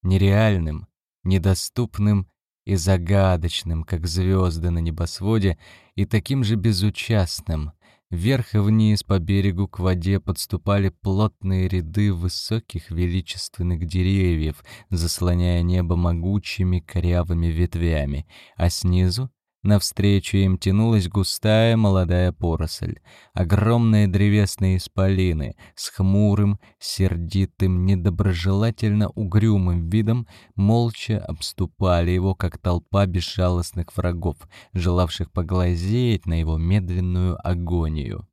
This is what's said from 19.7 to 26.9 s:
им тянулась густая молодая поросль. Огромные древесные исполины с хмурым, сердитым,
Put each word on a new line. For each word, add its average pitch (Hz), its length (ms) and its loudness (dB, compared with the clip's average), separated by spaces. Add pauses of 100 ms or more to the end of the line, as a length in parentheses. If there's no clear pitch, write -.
им 95 220 2
тянулась 101 500 2
густая 110 680 2
молодая 92 560 2
поросль. - 680 -4 (320)
Огромные 107 760 2
древесные 98 680 2
исполины 92 800 -2 (180)
с - 140 -12
хмурым, 101 720 2 (180)
сердитым, 92 1080 -2